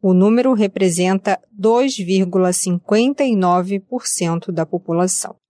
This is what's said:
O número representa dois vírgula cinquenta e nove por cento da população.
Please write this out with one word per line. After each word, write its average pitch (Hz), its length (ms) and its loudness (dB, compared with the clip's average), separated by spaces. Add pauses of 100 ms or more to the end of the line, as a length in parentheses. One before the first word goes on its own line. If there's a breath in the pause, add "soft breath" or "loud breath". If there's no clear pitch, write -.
O 190 120 2
número 233 400 4
representa 190 840 0 (100)
dois 233 460 0
vírgula 185 560 0
cinquenta 214 720 0
e 240 140 0
nove 185 420 0
por 240 260 -10
cento 170 460 -4
da 160 140 -2
população. 175 680 -4 (160)